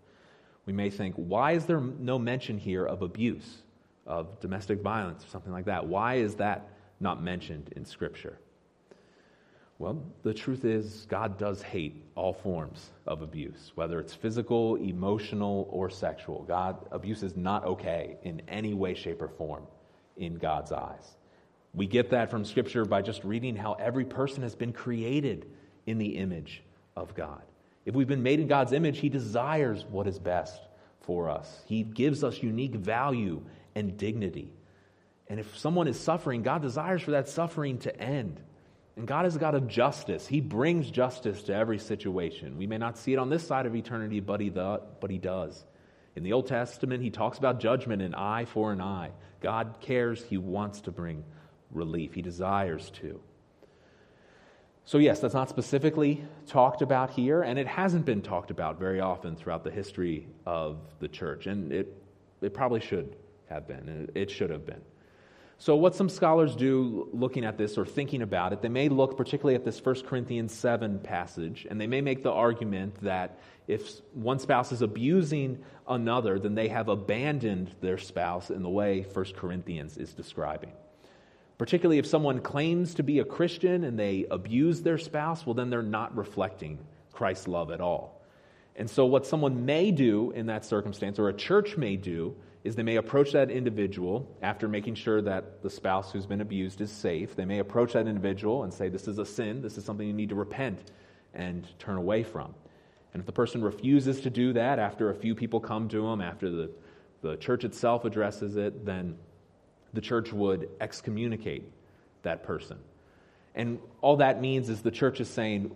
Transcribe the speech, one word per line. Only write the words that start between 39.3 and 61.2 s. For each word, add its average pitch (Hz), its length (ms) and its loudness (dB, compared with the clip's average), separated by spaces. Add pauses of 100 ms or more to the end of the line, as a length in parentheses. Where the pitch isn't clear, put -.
a - 20 -2
God 151 160 4
of 135 140 2
justice. 117 580 2
He 147 140 2
brings 135 500 2
justice 120 540 0
to 98 100 -2
every 110 240 2
situation. 87 800 -4
We 95 80 -4
may 107 120 -4
not 117 200 -4
see 131 140 -2
it 131 80 4
on 127 100 0
this 165 160 0
side 131 180 0
of 117 120 -2
eternity, 110 420 -4
but 101 220 -2
he, 104 80 0
the, 95 340 -2 (180)
but 98 80 -4
he 95 100 -4
does. 92 460 -6 (520)
In 80 80 -6
the 95 80 0
Old 127 160 2
Testament, 123 520 -2
he 123 100 -2
talks 113 280 0
about 127 220 2
judgment, 113 420 2
an 90 100 -2
eye 110 320 -2
for 107 280 0
an 95 80 -2
eye. 92 320 -6 (280)
God 110 400 -2
cares. 120 440 0
He 101 120 -2
wants 101 440 -4
to 92 100 -8
bring 85 320 -6 (480)
relief. 80 420 -2
He 87 100 -4
desires 90 720 -2
to. 78 240 -10 (1600)
So - 140 4
yes, 139 220 8
that's 113 140 2
not 131 140 2
specifically 147 760 2 (240)
talked 127 340 6
about 131 280 4
here, 143 320 4
and 127 140 0
it 135 120 0
hasn't 180 360 2
been 104 180 2
talked 90 280 -2
about 80 300 -2
very 95 180 0
often 90 380 -2
throughout 82 260 -4
the 85 80 -4
history 87 560 -4 (180)
of 80 340 -2 (200)
the 76 80 -6
church, 73 400 -8